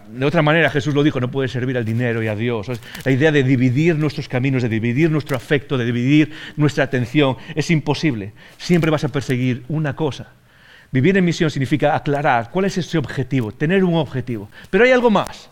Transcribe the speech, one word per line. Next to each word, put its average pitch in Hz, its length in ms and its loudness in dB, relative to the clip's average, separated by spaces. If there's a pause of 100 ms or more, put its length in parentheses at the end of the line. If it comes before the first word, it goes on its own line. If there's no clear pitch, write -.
de 123 180 -4
otra 156 160 2
manera, 151 280 4
Jesús 147 220 -2
lo 143 120 2
dijo, 135 160 0
no 123 100 -2
puedes 135 220 -4
servir 127 240 -4
al 120 80 -2
dinero 113 360 -2
y 110 60 -2
a 107 80 -2
Dios. 113 340 -4
Es 120 120 -8 (240)
la 131 80 2
idea 139 180 4
de 147 140 2
dividir 131 500 2
nuestros 147 340 -2
caminos, 131 360 0
de 123 40 -2
dividir 120 400 0
nuestro 147 280 -2
afecto, 139 420 -2
de 120 60 -2
dividir 135 480 2 (240)
nuestra 147 260 2
atención, 131 540 0 (180)
es - 160 -4
imposible. 139 600 -2 (260)
Siempre 165 320 2
vas 151 140 0
a 147 40 -2
perseguir 127 600 -2
una 151 260 -4
cosa. - 380 -6 (580)
Vivir 147 260 2
en 185 80 4
misión 165 280 0
significa 147 420 0
aclarar 139 560 0
cuál 190 140 -2
es 190 120 -2
ese 170 220 -4
objetivo, 127 540 -4
tener 185 320 0
un 175 100 2
objetivo. 120 560 -4 (180)
Pero 196 140 4
hay 247 80 6
algo 247 200 4
más. 165 420 -2